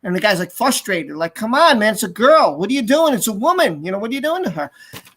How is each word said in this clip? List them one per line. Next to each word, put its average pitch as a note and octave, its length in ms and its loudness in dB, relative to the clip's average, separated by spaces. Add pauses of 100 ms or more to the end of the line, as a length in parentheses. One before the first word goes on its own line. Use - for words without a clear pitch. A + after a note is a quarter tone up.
And F#3 120 -4
the F#3 60 0
guy's, G3 180 2
like, F3+ 140 -6
frustrated, F#3+ 640 -4
like, E3 180 -6
Come A3 200 -6
on, D4+ 240 4
man, G#3+ 160 2
it's G#3+ 80 -6
a A3 60 -4
girl. A3+ 500 4
What F#3 120 -4
are B3+ 40 -2
you C#4 80 -2
doing? C#4+ 320 2
It's G3+ 140 -2
a A#3 40 -2
woman. G#3 520 0
You F3 60 -8
know, F#3+ 80 -4
what A3 120 -6
are A#3+ 40 -6
you C#4 60 -6
doing D#4+ 240 -4
to C#4 60 -4
her? D3+ 200 -8 (460)